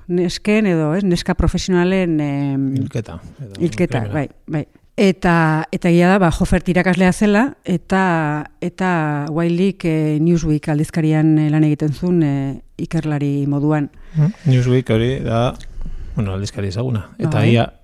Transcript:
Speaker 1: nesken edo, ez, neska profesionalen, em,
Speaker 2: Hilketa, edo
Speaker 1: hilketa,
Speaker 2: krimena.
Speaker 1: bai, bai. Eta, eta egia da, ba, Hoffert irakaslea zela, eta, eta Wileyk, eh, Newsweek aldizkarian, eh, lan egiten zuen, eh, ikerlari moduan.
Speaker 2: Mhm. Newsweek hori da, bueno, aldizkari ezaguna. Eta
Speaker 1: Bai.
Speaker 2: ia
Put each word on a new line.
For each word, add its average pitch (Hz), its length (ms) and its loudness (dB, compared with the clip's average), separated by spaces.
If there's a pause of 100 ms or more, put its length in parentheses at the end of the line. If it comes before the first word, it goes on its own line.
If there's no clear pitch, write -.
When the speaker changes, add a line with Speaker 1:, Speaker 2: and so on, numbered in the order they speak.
Speaker 1:
nesken 180 580 0
edo, 160 280 2
ez, 202 100 -2
neska 175 300 0
profesionalen, 175 840 0
em, 139 560 -2
Speaker 2:
Hilketa, 107 440 -6 (200)
edo 107 200 -14
Speaker 1:
hilketa, 165 400 -2
Speaker 2:
krimena. 104 140 -6
Speaker 1:
bai, 147 140 -4 (180)
bai. 151 200 -6 (300)
Eta, 170 720 2
eta 185 200 -2
egia 175 180 4
da, 196 100 4
ba, 170 140 4
Hoffert - 360 0
irakaslea 180 440 2
zela, 214 500 2
eta, 165 880 -2 (100)
eta 165 680 -2
Wileyk, 170 540 0
eh, 156 360 0
Newsweek 160 480 2
aldizkarian, 156 680 2
eh, 151 120 2
lan 156 120 2
egiten 151 300 0
zuen, 175 320 0
eh, 139 380 -4 (160)
ikerlari 143 680 -2
moduan. 143 440 0 (260)
Speaker 2:
Mhm. 156 160 2 (140)
Newsweek 127 440 2
hori 117 300 0
da, 120 340 0 (640)
bueno, 98 180 -4
aldizkari 101 340 -6
ezaguna. 110 480 -4
Eta 160 140 -4
Speaker 1:
Bai. 110 220 2
Speaker 2:
ia 117 200 2 (120)